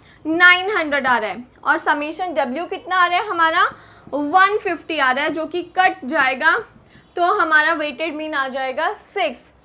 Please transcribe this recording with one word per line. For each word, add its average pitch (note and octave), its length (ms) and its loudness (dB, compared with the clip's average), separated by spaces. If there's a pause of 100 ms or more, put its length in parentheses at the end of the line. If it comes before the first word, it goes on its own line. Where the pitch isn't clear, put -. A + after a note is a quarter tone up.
(260)
नाइन F4+ 500 4
हंड्रेड C#4+ 300 -2
आ B3 120 4
रहा G#3+ 120 -4
है, G#3+ 140 -12 (200)
और D4+ 140 2
समेशन D#4+ 560 -4
डब्ल्यू C4 320 -2
कितना F#4 300 -6
आ F4+ 100 4
रहा F4 120 0
है G#4 100 -4
हमारा, E4+ 420 2 (400)
वन F#4 480 2
फिफ्टी E4 400 -6
आ C4 120 2
रहा C4+ 140 0
है, D#4+ 60 -2
जो D4+ 160 -4
कि F4 160 -6
कट F#4 420 0
जाएगा, C#4 540 0 (580)
तो F4 80 2
हमारा D#4+ 480 2
वेटेड D#4 420 -4
मीन D#4 200 -8
आ C4+ 140 -2
जाएगा C4 440 -4
सिक्स। F4 580 -6 (140)